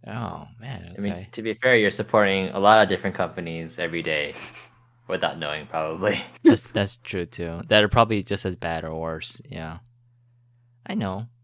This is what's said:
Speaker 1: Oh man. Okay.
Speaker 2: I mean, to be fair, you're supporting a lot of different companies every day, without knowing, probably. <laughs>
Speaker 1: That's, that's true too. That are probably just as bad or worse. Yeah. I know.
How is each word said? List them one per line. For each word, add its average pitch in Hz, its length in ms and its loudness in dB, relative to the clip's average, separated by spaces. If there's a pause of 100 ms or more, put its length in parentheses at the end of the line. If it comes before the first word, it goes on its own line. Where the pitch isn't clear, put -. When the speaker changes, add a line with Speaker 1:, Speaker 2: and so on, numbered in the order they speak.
Speaker 1:
Oh 98 400 -8 (120)
man. 107 320 -14
Okay. - 60 -16
Speaker 2:
I 101 40 -8
mean, 95 300 -6
to 113 100 -10
be 110 120 -4
fair, 127 240 4
you're 104 140 4
supporting 98 580 2
a 101 100 -4
lot 107 240 8
of 95 60 2
different 95 260 -2
companies 82 640 -6
every 85 220 -4
day, 76 320 -2 (720)
without 82 320 -2
knowing, 76 280 -8
probably. 82 520 -2 (120)
<laughs> - 120 -20
Speaker 1:
That's, 131 180 8
that's - 360 -4
true 90 280 -6
too. 85 420 -8
That 107 160 6
are 104 60 4
probably 110 340 2
just - 220 -4
as 92 100 -4
bad 82 300 -6
or 80 100 -8
worse. 80 540 -8
Yeah. 80 300 -12 (1040)
I - 100 -10
know. 104 320 -4 (160)